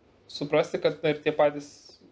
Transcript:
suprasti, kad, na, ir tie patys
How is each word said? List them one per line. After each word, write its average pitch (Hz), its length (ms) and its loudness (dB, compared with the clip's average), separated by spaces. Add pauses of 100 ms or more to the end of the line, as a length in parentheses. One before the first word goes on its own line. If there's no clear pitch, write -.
(300)
suprasti, 160 520 0
kad, 156 200 0
na, 151 120 0
ir 147 100 -6
tie 147 120 0
patys 147 340 2 (420)